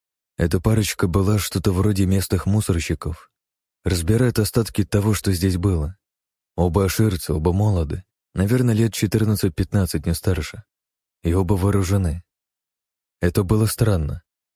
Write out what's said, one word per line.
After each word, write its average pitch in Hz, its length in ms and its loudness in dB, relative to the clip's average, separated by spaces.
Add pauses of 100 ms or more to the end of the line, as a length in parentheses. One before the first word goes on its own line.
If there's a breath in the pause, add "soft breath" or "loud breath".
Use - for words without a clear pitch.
(360)
Эта 85 240 0
парочка 107 480 0
была 98 300 2
что-то 95 340 -2
вроде 95 360 2
местных 95 400 0
мусорщиков. 87 840 -2 (540)
Разбирают 110 560 0
остатки 107 440 0
того, 104 300 0
что 98 180 -2
здесь 90 260 0
было. 87 380 -2 (600)
Оба 90 300 2
аширца, 92 500 0
оба 82 180 0
молоды. 92 500 0 (320)
Наверное, 117 380 2
лет 110 200 2
четырнадцать-пятнадцать, 101 1120 0
не 85 80 0
старше. - 480 -4 (580)
И 85 120 0
оба 95 200 2
вооружены. 95 680 0 (1000)
Это 90 220 2
было 107 240 2
странно, 90 560 -2 (320)